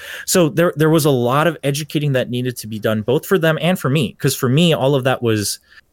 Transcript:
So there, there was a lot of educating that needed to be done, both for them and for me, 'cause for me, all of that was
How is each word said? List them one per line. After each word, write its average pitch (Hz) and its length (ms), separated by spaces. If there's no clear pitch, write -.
So 175 240
there, 170 260
there 156 140
was 156 160
a 151 60
lot 131 360
of 156 160
educating 147 500
that 120 160
needed 123 280
to 113 100
be 107 100
done, 107 260
both 135 220
for 196 120
them 160 240
and 180 180
for 139 100
me, 135 240
'cause - 220
for 127 140
me, 160 240
all 135 220
of 127 100
that 127 160
was 107 380